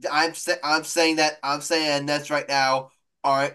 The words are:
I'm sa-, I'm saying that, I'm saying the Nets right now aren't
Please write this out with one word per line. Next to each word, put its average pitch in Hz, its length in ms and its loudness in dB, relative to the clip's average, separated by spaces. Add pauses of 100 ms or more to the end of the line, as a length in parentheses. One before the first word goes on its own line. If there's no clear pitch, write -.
(100)
I'm 156 240 0
sa-, 110 200 -4 (100)
I'm 156 200 0
saying 165 320 2
that, 156 260 2
I'm 143 180 -2
saying 147 460 0
the 147 60 0
Nets 143 180 -4
right 147 180 -2
now 135 420 2 (320)
aren't 139 320 2